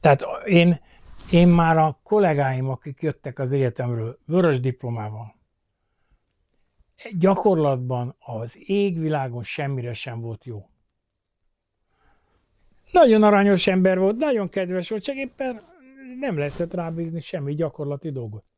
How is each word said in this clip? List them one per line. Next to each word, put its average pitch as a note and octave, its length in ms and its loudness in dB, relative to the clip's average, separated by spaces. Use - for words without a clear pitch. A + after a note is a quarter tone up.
Tehát C#3+ 240 2
én, E3+ 340 4
én F3 180 6
már E3+ 280 4
a D#3 260 2
kollégáim, C#3+ 680 0
akik C3 340 -10
jöttek D3 360 -6
az C3 140 -4
egyetemről B2 720 -2
vörös D#3+ 360 2
diplomával, A2+ 760 -8
gyakorlatban C#3+ 1000 0
az A2 460 -12
égvilágon D#3 800 -2
semmire C3 500 -6
sem A#2 280 -10
volt A#2 240 -10
jó. G#2+ 240 -14
Nagyon A#3+ 300 8
aranyos G3+ 440 6
ember F#3 320 4
volt, G3 180 2
nagyon A#3+ 320 0
kedves F3+ 400 -4
volt, G#3+ 140 -6
csak C4+ 140 -6
éppen C4 440 -8
nem A#3+ 180 -4
lehetett D3 360 -6
rábízni E3 460 -6
semmi C#3+ 340 -6
gyakorlati D3 560 -6
dolgot. A2+ 340 -10